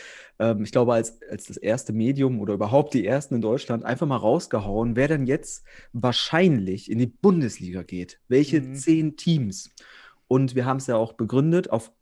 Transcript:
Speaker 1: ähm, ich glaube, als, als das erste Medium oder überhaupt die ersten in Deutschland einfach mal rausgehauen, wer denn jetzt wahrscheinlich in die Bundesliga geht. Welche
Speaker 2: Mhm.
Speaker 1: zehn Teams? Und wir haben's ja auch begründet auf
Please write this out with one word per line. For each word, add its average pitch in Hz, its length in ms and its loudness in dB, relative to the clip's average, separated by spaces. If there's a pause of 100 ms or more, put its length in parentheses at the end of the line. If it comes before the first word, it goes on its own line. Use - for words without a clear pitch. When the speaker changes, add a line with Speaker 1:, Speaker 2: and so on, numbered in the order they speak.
(360)
Speaker 1:
ähm, 110 260 0
ich 101 80 -8
glaube, 120 220 4
als, 113 260 -2 (100)
als - 160 -12
das - 120 -16
erste 117 360 -4
Medium 127 460 0
oder 101 140 -4
überhaupt 110 400 0
die 107 140 0
ersten 135 280 -2
in 117 60 0
Deutschland 117 420 -2
einfach 127 220 -4
mal 135 120 -2
rausgehauen, 110 800 0
wer 131 120 2
denn 147 180 0
jetzt - 400 -4 (280)
wahrscheinlich 120 1000 0
in 113 80 -2
die 123 80 2
Bundesliga 117 720 0
geht. 90 460 -10
Welche 143 340 4
Speaker 2:
Mhm. 131 140 -10
Speaker 1:
zehn 156 420 0
Teams? 135 540 -2 (560)
Und 131 260 2
wir 123 140 -2
haben's 135 180 -4
ja 120 120 -2
auch 110 160 -2
begründet 151 580 0
auf 117 200 -4 (100)